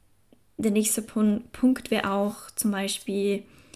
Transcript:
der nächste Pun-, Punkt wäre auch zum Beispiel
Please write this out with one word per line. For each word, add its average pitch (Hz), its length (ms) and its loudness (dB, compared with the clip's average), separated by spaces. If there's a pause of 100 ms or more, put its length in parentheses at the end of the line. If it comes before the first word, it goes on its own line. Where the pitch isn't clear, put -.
(560)
der 214 140 0
nächste 214 320 2
Pun-, 214 480 2
Punkt - 400 2
wäre 202 220 0
auch 202 400 -2
zum - 180 -2
Beispiel 196 720 -2 (340)